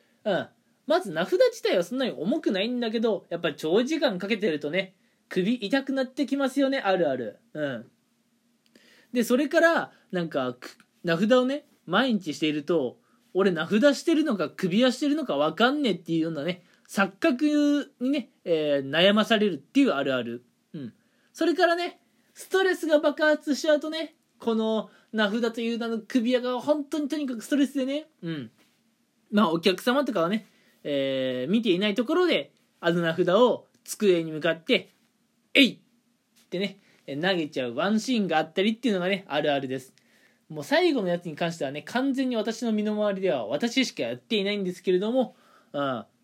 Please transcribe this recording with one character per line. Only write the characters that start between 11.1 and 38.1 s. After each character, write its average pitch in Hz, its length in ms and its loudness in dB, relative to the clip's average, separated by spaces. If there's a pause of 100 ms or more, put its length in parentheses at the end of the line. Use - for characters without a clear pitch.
札 208 200 2
を 254 100 4
ね、 277 180 -4 (220)
毎 220 280 2
日 160 200 -4
し - 60 -12
て 160 80 2
い 147 40 0
る 147 120 -4
と、 147 340 0 (380)
俺 196 140 4
名 165 180 -2
札 233 300 4
し - 60 -12
て 330 100 2
る 302 80 2
の 285 140 0
か 160 120 -2
首 190 360 0
輪 254 80 4
し 240 80 -10
て 294 80 0
る 285 80 0
の 320 80 -4
か 151 120 -2
わ 151 180 2
か 226 140 4
ん 294 140 -2
ね 254 60 0
え 196 60 2
っ 170 40 -6
て 165 140 -8
い 165 60 0
う - 20 -
よ 160 80 -2
う 165 40 -6
な 143 120 -6
ね、 180 180 -6 (260)
錯 - 300 -2
覚 294 800 2
に 254 120 -2
ね、 285 200 -4 (140)
え 151 400 0
ー、 135 40 -8
悩 175 240 4
ま 208 120 4
さ 220 140 2
れ 208 120 2
る 165 40 -2
っ 139 40 -8
て - 220 0
い 285 60 6
う - 20 4
あ 143 160 0
る 135 100 0
あ 123 80 0
る。 120 220 -10 (280)
う 170 60 -12
ん。 123 160 -12 (380)
そ - 120 -2
れ 339 100 2
か 339 120 4
ら 339 80 2
ね、 349 240 -6 (340)
ス - 160 -20
ト 381 140 2
レ 370 140 2
ス 320 100 -6
が 302 140 4
爆 311 240 0
発 302 320 2
し - 60 -8
ち 330 60 2
ゃ 302 60 6
う 294 60 2
と 311 100 -6
ね、 320 240 -8 (240)
こ 226 160 -2
の 220 340 0 (240)
名 214 200 0
札 233 200 -2
と 247 80 -8
い 233 140 -2
う 226 40 -6
名 226 100 -6
の 226 100 -4
首 233 380 0
輪 240 60 0
が 247 180 -4
本 285 240 0
当 311 160 -4
に 294 80 -4
と 311 80 -4
に 294 100 -4
か 254 80 -6
く 214 80 -10
ス - 60 -16
ト 294 80 0
レ 277 100 4
ス 285 100 -10
で 262 100 -2
ね、 294 200 -6 (160)
う 165 80 -6
ん。 135 200 -8 (840)
ま 202 140 4
あ、 160 40 0
お 165 80 0
客 185 240 0
様 262 220 2
と 247 80 -4
か 190 80 0
は 165 80 2
ね、 220 180 -4 (380)
え 135 640 -2
ー、 - 20 -6
見 226 100 2
て 220 100 0
い 170 100 2
な 208 80 0
い 196 80 -2
と 247 80 0
こ 302 100 -2
ろ 359 140 2
で、 185 240 -2 (260)
あ 170 140 0
の 170 100 0
名 165 140 -2
札 180 140 2
を 214 360 4 (160)
机 180 400 2
に 160 80 -8
向 156 100 -8
か 165 120 2
っ 170 100 -6
て、 - 320 0 (600)
「え 277 80 8
い！」 220 180 2 (640)
っ - 40 -20
て 180 100 -4
ね、 196 180 -6 (300)
え 139 60 -10
ー、 143 60 -6
投 190 160 0
げ 156 120 -2
ち 139 120 -6
ゃ 127 60 -2
う 117 80 -6
ワ 160 140 -2
ン 220 100 2
シ 240 180 -2